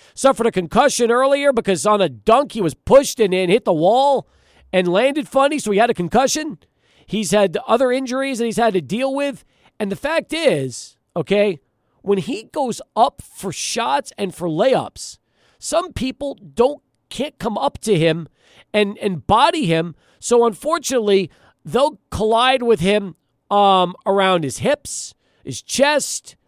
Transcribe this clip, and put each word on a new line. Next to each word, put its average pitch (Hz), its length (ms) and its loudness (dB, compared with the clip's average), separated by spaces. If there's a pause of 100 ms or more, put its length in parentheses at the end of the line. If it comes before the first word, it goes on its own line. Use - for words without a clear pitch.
(140)
Suffered 247 320 2
a 226 60 0
concussion 220 580 2
earlier 277 420 2
because 202 360 0
on 208 120 4
a 180 100 0
dunk 220 420 2
he 214 100 -6
was 156 140 -2
pushed - 440 4
and, 196 140 2
and 185 180 0
hit 233 140 2
the 202 80 2
wall 233 540 2 (440)
and 185 160 0
landed 247 400 0
funny, 285 300 2
so 214 140 -4
he 196 80 2
had 240 100 4
a 233 60 -2
concussion. 254 640 -2 (460)
He's 185 260 -4
had 196 260 2 (100)
other 247 240 2
injuries 269 460 -4
that 233 80 -2
he's 214 120 -4
had 220 160 0
to 185 80 0
deal 233 320 -4
with. 277 300 -6 (360)
And 202 120 -6
the 190 60 -8
fact 311 340 -4
is, 180 640 -2 (200)
okay, 202 440 0 (420)
when 196 160 0
he 269 260 -6
goes 262 380 -6 (140)
up - 260 0
for - 300 -12
shots 254 640 -6
and 190 160 -6
for 180 140 -8
layups, 170 720 -2 (400)
some 339 320 -4
people 277 440 -6
don't, 233 460 -4 (280)
can't 285 280 -10
come 214 200 -6
up 277 220 -4
to 214 180 0
him 160 320 0 (440)
and, 208 260 0
and 185 280 -6
body 285 380 2
him. 165 300 -2 (240)
So 240 260 2
unfortunately, 220 840 0 (360)
they'll 254 340 0 (100)
collide 240 540 0
with 226 160 2
him, 196 360 0 (360)
um, 190 440 4 (100)
around 190 380 2
his 131 160 -6
hips, - 540 -4 (300)
his - 180 -12
chest, - 760 -2 (120)